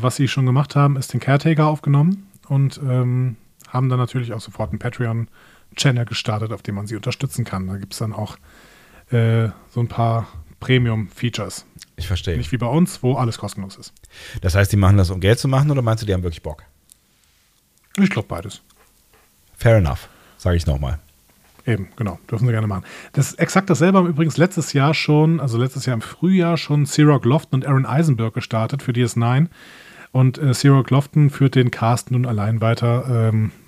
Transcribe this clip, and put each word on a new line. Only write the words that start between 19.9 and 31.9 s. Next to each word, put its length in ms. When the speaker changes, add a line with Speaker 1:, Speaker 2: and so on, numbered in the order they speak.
Speaker 2:
sag 180
ich 120
nochmal. 320
Speaker 1:
Eben, 320
genau. 220
Dürfen 140
sie 80
gerne 140
machen. 160
Das, 200
exakt 360
dasselbe 280
haben 100
übrigens 300
letztes 360
Jahr 200
schon, 460
also 180
letztes 280
Jahr 100
im 60
Frühjahr 560
schon 280
Cirroc 400
Lofton 360
und 60
Aaron 180
Eisenberg 500
gestartet 480
für 100
D 80
S 140
nine. 340
Und, 260
äh, 160
Cirroc 380
Lofton 400
führt 240
den 160
Cast 400